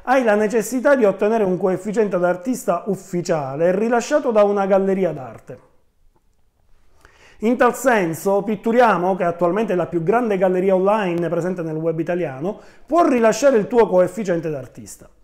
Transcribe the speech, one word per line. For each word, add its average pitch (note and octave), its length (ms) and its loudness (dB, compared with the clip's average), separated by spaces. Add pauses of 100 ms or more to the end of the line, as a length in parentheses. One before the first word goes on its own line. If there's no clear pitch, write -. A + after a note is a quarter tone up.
hai B3+ 200 2
la G#3+ 100 4
necessità A3 640 0
di A#3 80 2
ottenere G#3 400 2
un F#3 140 0
coefficiente F#3+ 600 -2
d'artista F3+ 680 -2
ufficiale E3+ 880 -2
rilasciato A#3+ 540 0
da G#3+ 140 4
una G3+ 220 0
galleria F#3+ 460 0
d'arte. B2+ 600 -16 (1700)
In A#3 200 0
tal B3 160 4
senso, G3 680 0
Pitturiamo, G#3 720 0
che F#3 80 -4
attualmente F3+ 500 0
è - 20 0
la E3+ 100 -2
più F3 160 -4
grande G#3 360 0
galleria F#3 380 2
online F#3 520 0
presente E3+ 340 -4
nel D#3+ 140 -6
web D#3+ 220 -4
italiano, E3 600 -6 (280)
può E4+ 200 2
rilasciare B3 520 2
il G3 80 0
tuo A#3 200 4
coefficiente F3+ 640 0
d'artista. B2+ 640 -14 (140)